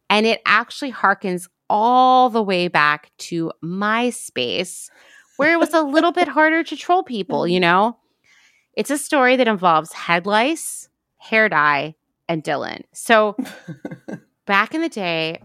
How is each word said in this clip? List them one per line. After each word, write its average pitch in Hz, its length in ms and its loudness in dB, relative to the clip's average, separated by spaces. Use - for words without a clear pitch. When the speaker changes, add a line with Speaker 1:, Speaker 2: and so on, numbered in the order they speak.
Speaker 1:
and 214 180 2
it 226 180 0
actually 233 460 -2
harkens 190 560 -2
all 254 600 4
the 220 120 0
way 185 240 0
back 151 520 0
to 165 340 -6
MySpace, 208 1300 -6
where 302 160 2
it 339 80 2
was 330 120 0
a 330 100 2
little 302 280 2
bit 349 180 0
Speaker 2:
<laughs> 254 80 -6
Speaker 1:
harder 311 280 2
to 302 120 -12
troll 370 280 0
people, 180 420 -4
you 175 100 0
Speaker 2:
Mm-hmm. 180 60 2
Speaker 1:
know? 190 340 2
It's - 180 -6
a 294 80 -2
story 262 380 2
that 247 100 4
involves 175 460 2
head 170 340 -2
lice, 233 640 -2
hair 220 300 0
dye, 147 460 0
and 165 140 -4
Dylan. 120 400 -6
So 214 440 2
Speaker 2:
<laughs> - 520 -18
Speaker 1:
back 202 280 2
in 320 60 -4
the 330 80 -4
day 165 560 -4